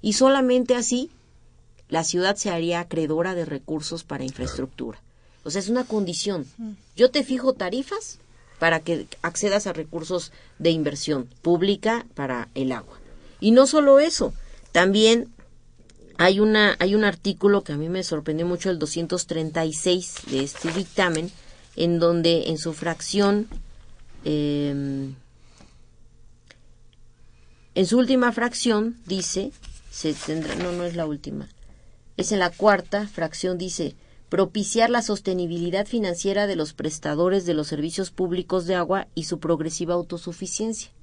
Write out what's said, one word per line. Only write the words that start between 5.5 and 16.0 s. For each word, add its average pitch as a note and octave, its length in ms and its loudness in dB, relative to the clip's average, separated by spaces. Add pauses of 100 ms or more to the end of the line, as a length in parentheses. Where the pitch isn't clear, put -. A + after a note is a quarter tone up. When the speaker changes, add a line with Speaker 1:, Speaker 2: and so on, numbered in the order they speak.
Speaker 1:
sea, G3 80 -4
es F#3+ 100 -6
una B3 160 0
condición. F#3+ 600 -4 (140)
Speaker 2:
Ujú. A3 160 -12 (200)
Speaker 1:
Yo B3+ 160 6
te C#4+ 120 2
fijo C4 300 0
tarifas B3+ 680 -6 (400)
para E3 200 4
que D#3+ 280 -2 (140)
accedas G3 460 0
a F3 60 -4
recursos E3 580 -6 (260)
de E3 140 4
inversión D3 580 -2 (140)
pública G3 600 2 (100)
para B2+ 400 -6
el C3 160 -2
agua. A#2 260 -10 (420)
Y G#3 120 4
no C4 160 10
solo C#4 320 8
eso, - 340 0 (380)
también G#3+ 580 6 (880)